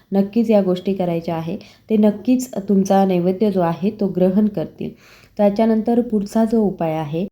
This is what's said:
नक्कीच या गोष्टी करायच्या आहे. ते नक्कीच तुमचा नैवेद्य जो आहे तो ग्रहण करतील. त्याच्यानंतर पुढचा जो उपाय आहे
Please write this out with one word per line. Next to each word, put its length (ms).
नक्कीच 380
या 120
गोष्टी 320
करायच्या 420
आहे. 200
ते 60
नक्कीच 540
तुमचा 360
नैवेद्य 460
जो 100
आहे 300
तो 160
ग्रहण 420
करतील. 420
त्याच्यानंतर 640
पुढचा 440
जो 160
उपाय 320
आहे 400